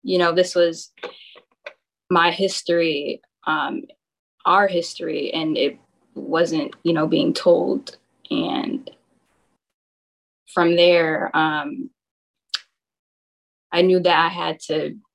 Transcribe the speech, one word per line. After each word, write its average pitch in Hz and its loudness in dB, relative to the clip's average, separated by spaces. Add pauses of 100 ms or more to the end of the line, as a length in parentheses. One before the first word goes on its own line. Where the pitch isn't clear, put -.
You 185 -2
know, 170 2
this 180 0
was 170 0 (1200)
my 170 4
history, 170 -2 (260)
um, 151 -4 (600)
our 196 4
history, 165 -4
and 156 -2
it 139 0 (360)
wasn't, 156 -2
you 165 0
know, 156 0
being 160 0
told. - 0 (340)
And - -4 (1700)
from 170 2
there, 170 4
um, 151 -2 (1800)
I 170 2
knew 185 4
that 165 2
I 170 2
had 165 -6
to 151 -4 (180)